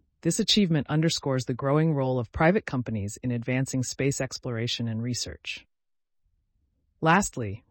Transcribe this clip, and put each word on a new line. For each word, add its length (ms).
This 180
achievement 500
underscores 580
the 80
growing 400
role 240
of 120
private 340
companies 580
in 100
advancing 500
space 380
exploration 640
and 160
research. 640
Lastly, 720